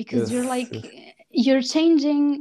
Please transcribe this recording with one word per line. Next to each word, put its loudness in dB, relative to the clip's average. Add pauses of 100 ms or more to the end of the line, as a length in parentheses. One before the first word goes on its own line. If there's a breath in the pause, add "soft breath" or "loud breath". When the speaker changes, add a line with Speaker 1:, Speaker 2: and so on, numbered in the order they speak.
Speaker 1:
because -4
you're -4
Speaker 2:
Yes, -4
Speaker 1:
like, -6
Speaker 2:
yes. -6
Speaker 1:
you're 2 (100)
changing 2 (180)